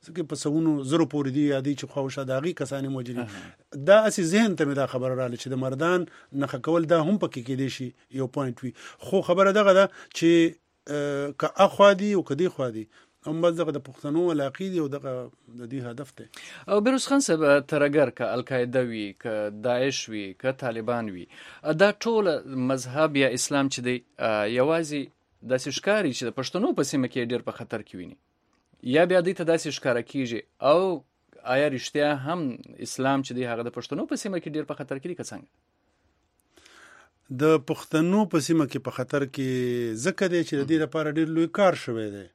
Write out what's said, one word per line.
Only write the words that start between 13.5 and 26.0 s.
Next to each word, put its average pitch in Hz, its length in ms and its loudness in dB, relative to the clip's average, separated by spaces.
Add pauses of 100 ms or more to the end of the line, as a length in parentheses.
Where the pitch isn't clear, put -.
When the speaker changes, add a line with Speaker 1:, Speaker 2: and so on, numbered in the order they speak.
Speaker 1:
دغه 156 160 -2
د 143 120 -6
پښتنو 147 360 -2 (100)
علاقې 143 400 -4
دي 180 60 -2
او 151 100 -2
دغه 135 240 -8 (460)
د 120 120 -14
دې 135 180 -6
هدف 123 300 -14
دی. 113 80 -16 (420)
Speaker 2:
او 208 120 4
بیروز 254 300 2
خان - 100 4
صاحب، 160 240 2 (280)
ترهګر 143 360 4 (100)
که 123 60 -2 (120)
القاعده 127 540 0
وي، 110 160 -6 (160)
که 107 280 -4 (160)
داعش 127 420 0
وي، 107 160 -8 (160)
که 131 120 -2
طالبان 117 580 -4
وي، 90 160 -14 (560)
دا 202 80 6 (140)
ټول 226 200 0 (460)
مذهب 135 520 0
یا 135 60 4 (100)
اسلام 139 300 0
چې 135 180 -6
دی، 123 100 -2 (220)
اه، 107 280 0 (120)
یوازې 147 420 0 (420)
داسې 127 360 -2
ښکاري 196 400 0